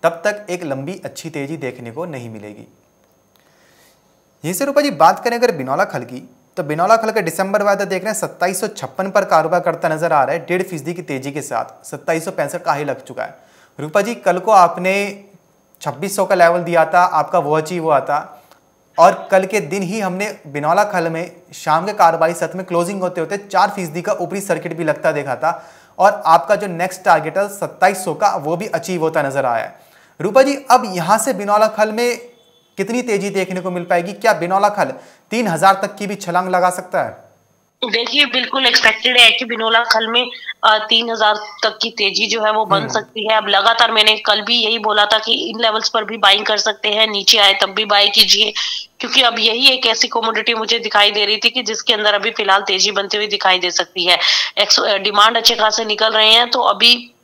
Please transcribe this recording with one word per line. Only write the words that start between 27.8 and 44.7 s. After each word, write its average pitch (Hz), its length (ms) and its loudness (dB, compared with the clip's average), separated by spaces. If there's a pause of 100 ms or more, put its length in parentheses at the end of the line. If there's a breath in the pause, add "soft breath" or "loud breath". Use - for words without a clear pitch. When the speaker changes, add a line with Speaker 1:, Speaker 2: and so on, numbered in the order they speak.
Speaker 1:
सौ 165 80 -2
का, 196 220 0
वो 160 220 -4
भी 208 100 -6
achieve 170 340 -4
होता 160 220 0
नजर 135 220 -2
आया 117 200 -2
है। - 260 -20 (300 soft breath)
रूपा 208 200 4
जी, 277 140 4 (160)
अब 226 240 4
यहाँ 175 220 2
से 233 160 0
बिनौला 202 340 2
खल 214 240 0
में 240 260 -2 (600)
कितनी 233 240 -2
तेजी 202 280 -2
देखने 185 320 -4
को 185 100 -4
मिल 175 120 -4
पाएगी? 175 300 -2
क्या 214 200 2
बिनौला 190 360 2
खल 202 160 0 (460 loud breath)
तीन 226 160 0
हजार 190 340 4
तक 202 140 -6
की 202 120 -8
भी 202 80 -4
छलांग 185 340 -2
लगा 180 200 4
सकता 180 340 -4
है? - 280 -12 (600)
Speaker 2:
देखिए, 254 340 0
बिल्कुल 262 400 -2
expected 233 520 2
है 233 140 6
कि - 140 -4
बिनौला 226 380 0
खल 226 240 0
में, 247 220 -2 (340 loud breath)
अ, 214 140 6 (120)
तीन 233 200 0
हजार 214 260 2 (280)
तक 214 180 -2
की 233 80 -4
तेजी 202 380 -2
जो 214 160 -2
है 214 80 2
वो 214 140 2
बन 196 120 2
Speaker 1:
हम्म। 196 100 -2
Speaker 2:
सकती 214 440 -4
है। 220 60 4
अब 202 100 -2
लगातार 220 440 4
मैंने 214 260 4
कल 214 240 0
भी 226 140 -2
यही 226 240 0